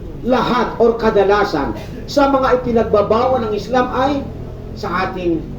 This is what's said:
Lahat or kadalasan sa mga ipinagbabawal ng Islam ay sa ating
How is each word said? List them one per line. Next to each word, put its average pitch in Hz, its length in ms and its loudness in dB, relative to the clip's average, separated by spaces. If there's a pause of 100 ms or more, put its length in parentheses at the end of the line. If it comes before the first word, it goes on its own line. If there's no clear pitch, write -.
(240)
Lahat 247 560 0
or 226 160 4
kadalasan 196 800 2 (320)
sa 277 200 4
mga 262 320 2
ipinagbabawal 233 840 2
ng 214 120 -4
Islam 247 360 0
ay 277 280 0 (560)
sa 185 320 -4
ating 175 320 -2 (180)